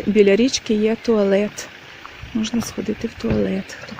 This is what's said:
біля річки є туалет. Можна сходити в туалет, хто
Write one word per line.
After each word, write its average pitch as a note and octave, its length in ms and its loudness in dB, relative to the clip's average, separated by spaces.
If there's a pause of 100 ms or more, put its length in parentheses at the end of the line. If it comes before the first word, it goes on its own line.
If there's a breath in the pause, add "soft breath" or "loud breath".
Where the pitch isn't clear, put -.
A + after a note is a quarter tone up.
біля G3+ 300 6
річки A#3+ 380 0
є G#3+ 220 2
туалет. G#3 720 0 (680)
Можна A3 280 -2
сходити G#3+ 460 -6
в A3+ 60 -14
туалет, G3 680 -2
хто - 180 -16